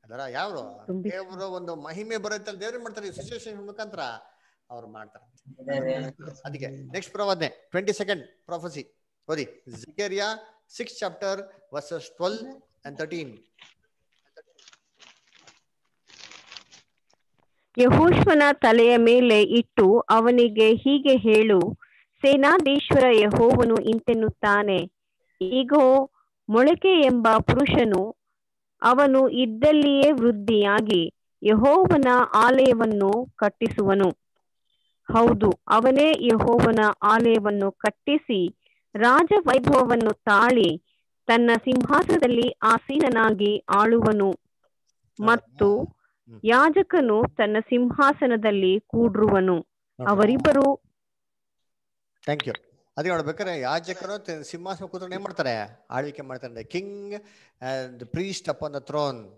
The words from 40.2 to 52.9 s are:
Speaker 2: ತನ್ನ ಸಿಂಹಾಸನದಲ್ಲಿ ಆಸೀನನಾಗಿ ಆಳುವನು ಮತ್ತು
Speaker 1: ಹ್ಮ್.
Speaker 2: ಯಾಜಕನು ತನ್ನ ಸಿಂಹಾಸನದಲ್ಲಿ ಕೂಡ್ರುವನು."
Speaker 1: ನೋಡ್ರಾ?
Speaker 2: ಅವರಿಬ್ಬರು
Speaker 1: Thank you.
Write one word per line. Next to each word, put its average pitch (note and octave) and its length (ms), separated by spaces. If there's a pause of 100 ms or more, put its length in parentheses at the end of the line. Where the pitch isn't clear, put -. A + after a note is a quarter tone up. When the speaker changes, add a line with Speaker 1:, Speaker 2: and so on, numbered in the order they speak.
Speaker 2:
ತನ್ನ A#3 300
ಸಿಂಹಾಸನದಲ್ಲಿ B3+ 1080
ಆಸೀನನಾಗಿ A3 1040
ಆಳುವನು G#3+ 680 (840)
ಮತ್ತು G#3+ 640
Speaker 1:
ಹ್ಮ್. - 600
Speaker 2:
ಯಾಜಕನು C4+ 760 (120)
ತನ್ನ G#3+ 260
ಸಿಂಹಾಸನದಲ್ಲಿ A#3 1200
ಕೂಡ್ರುವನು." G3+ 760
Speaker 1:
ನೋಡ್ರಾ? - 540
Speaker 2:
ಅವರಿಬ್ಬರು C4+ 720 (1400)
Speaker 1:
Thank D3 200
you. A#2+ 120 (380)